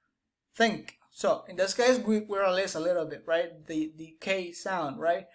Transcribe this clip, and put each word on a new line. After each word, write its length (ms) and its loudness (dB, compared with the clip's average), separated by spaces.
thank. 400 0
So 360 -2
in 80 -16
this 180 0
case, 260 4
we, 200 2
we 180 -4
release 380 2
a 40 -4
little 260 0
bit, 200 -10
right? 400 -2
The, 300 -4
the 240 -16
K 320 -4
sound, 480 -4
right? 360 0